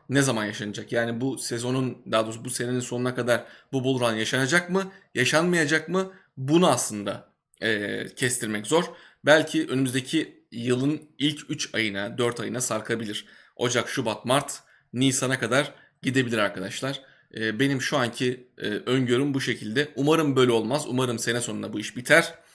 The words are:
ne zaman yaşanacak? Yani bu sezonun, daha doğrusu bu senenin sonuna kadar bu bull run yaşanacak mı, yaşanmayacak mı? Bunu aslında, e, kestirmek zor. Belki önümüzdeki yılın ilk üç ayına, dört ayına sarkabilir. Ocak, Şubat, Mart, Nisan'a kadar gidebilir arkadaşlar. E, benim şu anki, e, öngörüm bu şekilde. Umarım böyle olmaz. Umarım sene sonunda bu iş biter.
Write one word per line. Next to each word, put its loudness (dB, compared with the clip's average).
ne 4
zaman 2
yaşanacak? -8
Yani -2
bu -4
sezonun, -4
daha 2
doğrusu -10
bu -8
senenin -2
sonuna -4
kadar 0
bu -2
bull 2
run 2
yaşanacak 0
mı, 0
yaşanmayacak 2
mı? -2
Bunu 4
aslında, -2
e, -2
kestirmek 0
zor. 4
Belki 4
önümüzdeki -2
yılın 0
ilk -2
üç -6
ayına, -2
dört 0
ayına -4
sarkabilir. -4
Ocak, 0
Şubat, -4
Mart, 0
Nisan'a 2
kadar 0
gidebilir 2
arkadaşlar. -2
E, -2
benim 2
şu -2
anki, -2
e, -6
öngörüm 0
bu 0
şekilde. -2
Umarım 2
böyle 4
olmaz. 0
Umarım -2
sene 0
sonunda -6
bu -4
iş -8
biter. 4